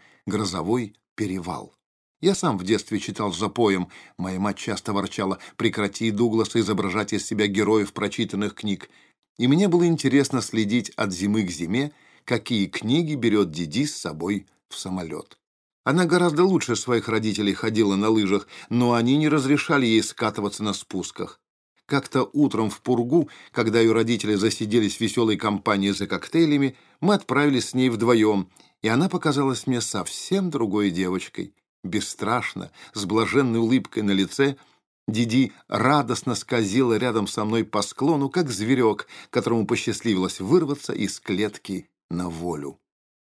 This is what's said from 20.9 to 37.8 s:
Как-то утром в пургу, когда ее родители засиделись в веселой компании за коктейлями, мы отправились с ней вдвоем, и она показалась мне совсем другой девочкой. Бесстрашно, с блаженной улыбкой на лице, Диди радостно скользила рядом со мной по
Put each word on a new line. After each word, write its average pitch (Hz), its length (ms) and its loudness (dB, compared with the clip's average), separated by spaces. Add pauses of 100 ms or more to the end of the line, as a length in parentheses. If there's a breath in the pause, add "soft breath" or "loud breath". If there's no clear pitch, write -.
Как-то 135 460 0
утром 113 380 2
в - 100 -10
пургу, 127 480 2 (240 loud breath)
когда 113 260 2
ее 113 140 6
родители 110 420 2
засиделись 107 640 2
в - 40 -10
веселой 110 360 2
компании 101 560 0
за 95 160 -4
коктейлями, 143 640 0 (260 soft breath)
мы 196 140 4
отправились 143 540 2
с - 60 -8
ней 127 140 2
вдвоем, 107 600 4 (320 soft breath)
и 110 60 -2
она 131 200 2
показалась 139 600 -2
мне 123 120 0
совсем 180 680 -4
другой 104 400 0
девочкой. 92 640 -4 (300)
Бесстрашно, 104 880 -4 (200 loud breath)
с 104 120 -8
блаженной 113 560 2
улыбкой 117 420 0
на 101 80 0
лице, 135 460 0 (500 soft breath)
Диди 113 460 0 (160 loud breath)
радостно 123 640 0
скользила 113 640 0
рядом 110 300 0
со 110 160 -4
мной 110 180 0
по 107 200 -4